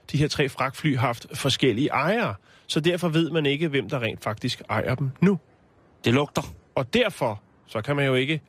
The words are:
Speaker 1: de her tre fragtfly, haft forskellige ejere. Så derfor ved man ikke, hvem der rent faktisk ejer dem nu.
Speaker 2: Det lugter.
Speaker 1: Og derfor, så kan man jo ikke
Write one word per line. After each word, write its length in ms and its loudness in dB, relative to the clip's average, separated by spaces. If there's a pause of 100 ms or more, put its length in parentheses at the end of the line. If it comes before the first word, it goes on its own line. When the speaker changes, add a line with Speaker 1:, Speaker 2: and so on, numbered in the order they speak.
(120)
Speaker 1:
de 60 0
her 100 4
tre 220 0
fragtfly, 480 -2
haft 360 -2
forskellige 560 2
ejere. 440 0 (340)
Så 120 -2
derfor 300 0
ved 220 2
man 140 0
ikke, 220 0
hvem 220 -2
der 120 -4
rent 220 -6
faktisk 460 -4
ejer 260 -2
dem 140 -2 (120)
nu. 180 4 (680)
Speaker 2:
Det 80 4
lugter. 280 0 (340)
Speaker 1:
Og 180 -4
derfor, 480 0 (260)
så 140 -6
kan 140 -2
man 100 2
jo 100 2
ikke 340 0